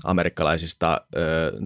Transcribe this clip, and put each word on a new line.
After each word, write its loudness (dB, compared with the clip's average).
amerikkalaisista, 0
öö, 0